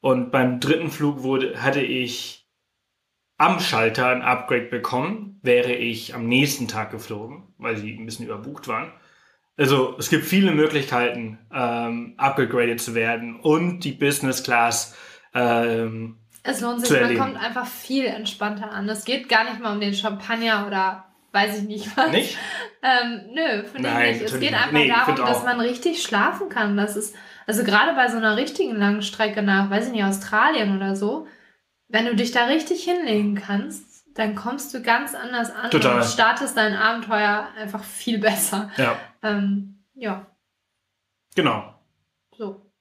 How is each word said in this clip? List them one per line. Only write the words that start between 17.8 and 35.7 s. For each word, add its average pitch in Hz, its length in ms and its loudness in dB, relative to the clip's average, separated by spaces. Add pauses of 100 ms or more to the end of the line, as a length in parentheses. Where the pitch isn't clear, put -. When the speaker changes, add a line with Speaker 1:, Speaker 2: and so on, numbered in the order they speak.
Speaker 2:
entspannter 208 680 -6
an. 202 180 -6
Es 220 160 -6
geht 254 240 -4
gar 240 140 4
nicht 226 160 -6
mal 220 140 -4
um 208 60 -4
den 202 140 -2
Champagner 214 720 -2
oder 190 400 -2 (280)
weiß 208 260 0
ich 208 80 -4
nicht 208 280 -8
was. - 160 4
Speaker 1:
Nicht? - 260 0 (440)
Speaker 2:
Ähm, 240 400 2 (120)
nö, 254 300 0
finde 254 260 -4
ich 240 40 0
Speaker 1:
Nein, 240 200 4
Speaker 2:
nicht. 233 80 -2
Es 220 120 -4
Speaker 1:
natürlich - 160 0
Speaker 2:
geht - 20 0
Speaker 1:
nicht. 220 120 2
Speaker 2:
einfach 190 80 0
Speaker 1:
Nee, 147 160 6
Speaker 2:
darum, 123 180 4 (100)
Speaker 1:
find 254 40 -2
Speaker 2:
dass 123 180 2
Speaker 1:
auch. - 80 -2
Speaker 2:
man 240 140 0
richtig 247 440 -2
schlafen 220 460 0
kann. 208 280 0
Das 208 180 0
ist, 208 200 -6 (320)
also 214 160 2
gerade 208 320 4
bei 247 120 4
so 226 100 -2
einer 214 200 2
richtigen 277 380 -2
Langstrecke 208 680 0
nach, 196 260 4
weiß 214 180 0
ich 254 60 -4
nicht, 214 100 0
Australien 214 720 2
oder 196 200 0
so, 220 320 -2 (640)
wenn 226 160 2
du 240 100 0
dich 233 160 2
da 240 140 4
richtig 320 400 0
hinlegen 220 500 2
kannst, 202 720 -6 (100)
dann 214 180 -2
kommst 254 380 -8
du 247 80 -8
ganz 240 320 2
anders 240 380 -4
an - 200 -6